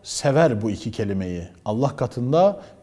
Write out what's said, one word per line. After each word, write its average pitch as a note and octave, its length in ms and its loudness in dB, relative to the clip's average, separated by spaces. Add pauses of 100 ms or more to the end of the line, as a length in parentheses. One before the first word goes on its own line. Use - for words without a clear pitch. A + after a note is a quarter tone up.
sever C3 600 2
bu A2+ 80 -2
iki G#2 200 -6
kelimeyi. F#2+ 520 -4 (220)
Allah B2+ 320 -2
katında D3 640 2 (220)